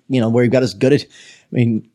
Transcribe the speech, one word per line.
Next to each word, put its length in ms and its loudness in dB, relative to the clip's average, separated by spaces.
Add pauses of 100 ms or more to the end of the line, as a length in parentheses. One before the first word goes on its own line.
you 140 -2
know, 80 0
we've 220 2
got 100 2
as 140 -4
good 180 2
as, 100 0
I 520 -18
mean, 400 -2